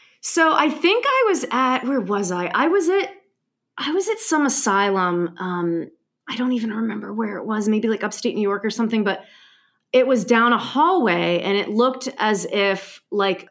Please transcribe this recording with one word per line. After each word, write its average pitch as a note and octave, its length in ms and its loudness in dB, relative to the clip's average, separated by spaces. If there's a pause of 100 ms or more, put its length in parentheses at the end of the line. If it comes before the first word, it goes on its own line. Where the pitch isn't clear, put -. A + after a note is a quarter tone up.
(220)
so D#4+ 320 2
I D4+ 160 2
think G4 360 0
I C5 220 2
was E4 220 0
at, B3+ 340 0
where C4 160 0
was G3 320 -2
I? F3+ 140 -2
I C4 220 0
was E4+ 200 2
at, F#4+ 220 0 (680)
I D4 160 -6
was F#4+ 160 0
at A4 100 -4
some D4+ 280 2
asylum. F#3+ 920 0
Um, E3+ 520 -4 (380)
I - 80 -10
don't B3+ 160 -2
even A3+ 200 -2
remember G#3+ 400 -6
where G#3+ 240 -4
it - 80 -10
was, G#3+ 240 -2
maybe, G#3+ 200 2
like, G#3+ 140 -2
upstate G#3+ 320 -4
New G#3+ 80 -2
York G3+ 220 -2
or G#3+ 60 -2
something, A3 340 0
but F#3+ 200 -4 (680)
it B3+ 140 6
was B3 180 2
down A#3 280 4
a A3 60 4
hallway, G#3 840 2
and G3 160 0
it G3+ 120 -2
looked B3+ 400 0 (100)
as G#3 280 0
if, G3 640 -2
like, G3 400 -2